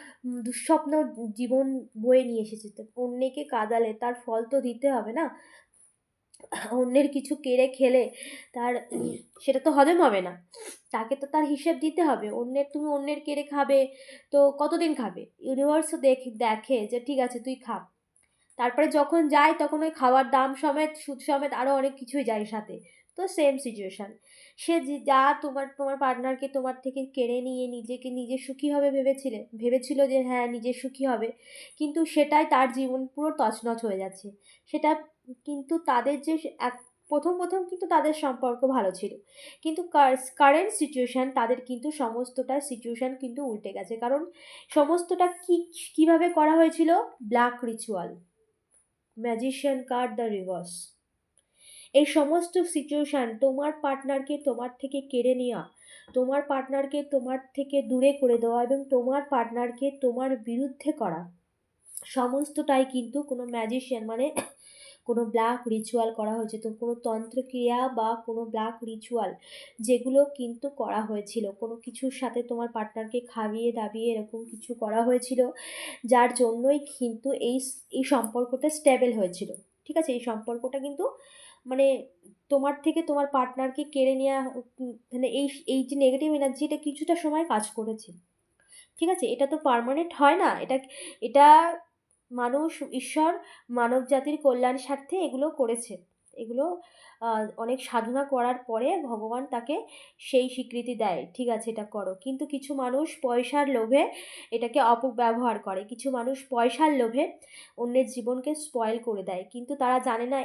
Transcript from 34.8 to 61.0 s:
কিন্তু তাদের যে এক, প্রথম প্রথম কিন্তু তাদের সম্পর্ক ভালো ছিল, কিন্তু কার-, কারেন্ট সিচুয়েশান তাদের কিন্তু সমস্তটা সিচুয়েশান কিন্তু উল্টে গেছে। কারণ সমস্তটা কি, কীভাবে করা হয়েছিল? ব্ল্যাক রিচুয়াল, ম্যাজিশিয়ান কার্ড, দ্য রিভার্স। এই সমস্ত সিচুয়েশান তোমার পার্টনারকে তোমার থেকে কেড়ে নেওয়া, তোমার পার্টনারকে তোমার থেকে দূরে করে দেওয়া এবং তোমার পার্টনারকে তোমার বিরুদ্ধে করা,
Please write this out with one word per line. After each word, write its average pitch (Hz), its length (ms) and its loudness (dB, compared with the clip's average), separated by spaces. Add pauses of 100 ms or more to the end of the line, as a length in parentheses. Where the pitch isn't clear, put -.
কিন্তু 285 340 -6
তাদের 277 380 0 (100)
যে 320 80 0 (240)
এক, 240 160 -4 (340)
প্রথম 294 320 0
প্রথম 359 240 -2
কিন্তু 359 220 -6
তাদের 311 280 2 (100)
সম্পর্ক 247 420 -2
ভালো 240 320 2
ছিল, 208 140 -8 (500)
কিন্তু 320 200 -4 (120)
কার-, 262 360 4 (100)
কারেন্ট 320 400 6
সিচুয়েশান 254 460 0 (120)
তাদের 240 200 2 (100)
কিন্তু 254 220 -6
সমস্তটা 254 680 -4
সিচুয়েশান 233 520 -6 (100)
কিন্তু 254 180 -8 (100)
উল্টে 214 220 -8
গেছে। 214 240 -8
কারণ 247 260 0 (520)
সমস্তটা 349 520 2 (180)
কি, 349 120 4 (400)
কীভাবে 330 300 6 (120)
করা 311 220 6
হয়েছিল? 330 300 4 (320)
ব্ল্যাক 240 420 2
রিচুয়াল, 220 460 -6 (1080)
ম্যাজিশিয়ান 254 600 -2 (120)
কার্ড, 247 240 0
দ্য 233 120 -2 (100)
রিভার্স। 180 360 -6 (1200)
এই 285 140 6 (100)
সমস্ত 330 380 2 (200)
সিচুয়েশান 285 520 -2 (180)
তোমার 277 280 0 (100)
পার্টনারকে 269 520 -4 (100)
তোমার 247 260 -4 (100)
থেকে 269 180 -6 (140)
কেড়ে 254 220 2
নেওয়া, 247 280 -4 (520)
তোমার 262 360 0
পার্টনারকে 269 480 -2 (160)
তোমার 262 240 -2 (180)
থেকে 277 260 -4
দূরে 254 280 4 (100)
করে 240 180 4
দেওয়া 233 280 2
এবং 277 180 0 (100)
তোমার 254 280 2 (100)
পার্টনারকে 240 540 -2 (180)
তোমার 254 260 0 (180)
বিরুদ্ধে 269 440 -2
করা, 175 280 -4 (960)